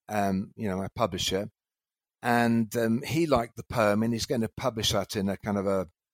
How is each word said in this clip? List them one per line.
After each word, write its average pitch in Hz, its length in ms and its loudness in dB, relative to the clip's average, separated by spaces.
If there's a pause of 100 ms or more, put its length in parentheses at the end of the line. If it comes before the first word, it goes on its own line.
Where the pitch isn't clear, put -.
um, 98 480 0
you 113 100 -6
know, 92 100 -2
my 95 160 -6
publisher, 95 540 -2 (760)
and, 117 540 2
um, 117 280 0
he 160 220 0
liked 120 300 0
the - 80 -12
poem, 104 400 2
and 113 80 0
he's 110 140 -2
gonna 113 320 -2
publish 113 340 -2
that 98 240 0
in 98 140 0
a 95 80 -2
kind 101 200 -2
of 98 100 0
a 95 200 0 (260)